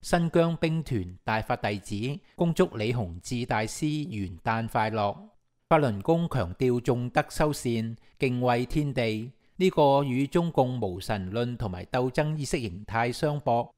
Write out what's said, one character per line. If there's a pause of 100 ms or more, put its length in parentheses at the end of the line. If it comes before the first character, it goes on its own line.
新
疆
兵
團
大
法
弟
子 (160)
恭
祝 (140)
李
洪
志
大
師
元
旦
快
樂。 (540)
法
輪
功
強
調
重
德
修
善， (240)
敬
畏
天
地， (260)
呢
個
與
中
共
無
神
論
同
埋
鬥
爭
意
識
形
態
相
駁。